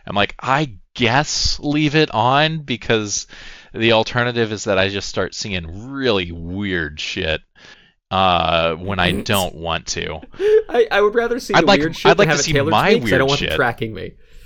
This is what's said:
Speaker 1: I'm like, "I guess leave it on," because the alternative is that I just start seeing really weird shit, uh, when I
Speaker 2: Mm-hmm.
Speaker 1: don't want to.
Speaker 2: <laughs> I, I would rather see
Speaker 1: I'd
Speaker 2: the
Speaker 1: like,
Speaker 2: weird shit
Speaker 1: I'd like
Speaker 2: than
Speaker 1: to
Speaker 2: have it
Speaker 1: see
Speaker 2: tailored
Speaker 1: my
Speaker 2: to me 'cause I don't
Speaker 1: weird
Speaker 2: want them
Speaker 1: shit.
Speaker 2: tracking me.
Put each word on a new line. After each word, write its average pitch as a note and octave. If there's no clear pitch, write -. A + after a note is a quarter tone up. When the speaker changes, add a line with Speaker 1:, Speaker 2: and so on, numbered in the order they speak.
Speaker 1:
I'm -
like, G2+
"I C3
guess B2
leave D3
it D#3
on," C#3+
because A2+
the A2+
alternative A#2
is G2+
that G2
I G2
just G2
start -
seeing F#2+
really A2+
weird E2+
shit, D#2+
uh, E2+
when F#2
I F2
Speaker 2:
Mm-hmm. -
Speaker 1:
don't G2
want E2
to. E2
Speaker 2:
<laughs> G#4+
I, A#3+
I G3+
would G#3
rather A#3+
see -
Speaker 1:
I'd E3
Speaker 2:
the D#3+
Speaker 1:
like, G3
Speaker 2:
weird D#3+
shit -
Speaker 1:
I'd E3+
like G3+
Speaker 2:
than -
Speaker 1:
to -
Speaker 2:
have C#3+
it -
Speaker 1:
see D#3+
Speaker 2:
tailored C#3+
Speaker 1:
my C#3
Speaker 2:
to A3
me A#3
'cause -
I C3
don't C3+
Speaker 1:
weird -
Speaker 2:
want C#3
them -
Speaker 1:
shit. -
Speaker 2:
tracking A#2
me. F2+